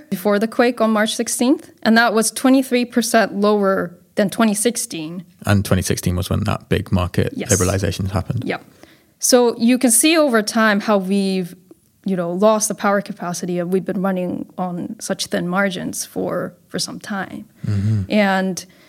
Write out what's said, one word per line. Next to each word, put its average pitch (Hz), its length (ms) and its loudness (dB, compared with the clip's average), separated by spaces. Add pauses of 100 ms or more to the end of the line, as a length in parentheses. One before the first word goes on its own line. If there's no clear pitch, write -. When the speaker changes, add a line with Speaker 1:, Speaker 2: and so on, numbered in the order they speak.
Speaker 1:
before 202 300 0
the 226 80 0
quake 240 320 0
on 220 120 2
March 220 240 0
sixteenth, 247 560 -2 (120)
and 226 140 6
that 233 160 4
was 220 180 2
twenty-three 254 540 2
percent 226 500 2
lower 196 640 0 (180)
than 202 140 2
twenty 220 240 2
sixteen. 175 720 -4 (200)
Speaker 2:
And 101 200 2
twenty 92 160 2
sixteen - 340 -2
was 92 140 -2
when 95 160 0
that - 240 -4
big - 220 -2
market 90 440 0
Speaker 1:
Yes. - 160 -4
Speaker 2:
liberalization 95 600 0
happened. 98 340 -4
Speaker 1:
Yep. - 180 -6 (560)
So 247 380 2
you 240 200 4
can 254 120 2
see 311 280 4
over 262 260 4
time 214 380 2
how 214 160 2
we've, 190 580 -2 (500)
you 190 100 -2
know, 175 160 -2
lost 214 360 2
the 196 80 -4
power 202 260 0
capacity, 180 560 -6
and 175 140 -4
we've 185 140 0
been 185 160 -4
running 185 560 -4
on 180 420 -6
such - 280 -6
thin 175 200 -2
margins 185 580 -4
for, 180 480 -6 (140)
for - 100 -8
some 175 220 -8
time. - 480 -10 (180)
Speaker 2:
Mm-hmm. 104 460 -2
Speaker 1:
And, 190 540 0 (240)